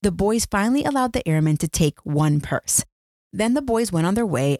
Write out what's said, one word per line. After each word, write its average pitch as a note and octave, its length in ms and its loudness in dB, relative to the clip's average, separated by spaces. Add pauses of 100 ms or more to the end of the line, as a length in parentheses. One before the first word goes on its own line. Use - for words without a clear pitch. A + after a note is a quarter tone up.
the G3+ 120 0
boys G#3 340 0
finally A#3+ 380 0
allowed C4 280 -2
the - 160 -4
airman D#3 300 2
to - 100 -4
take - 380 0
one D3+ 340 2
purse. - 420 -2 (480)
Then A3 220 0
the D4 80 0
boys A#3 320 0
went E3 140 2
on F#3+ 80 2
their A#3 100 0
way C#3 360 0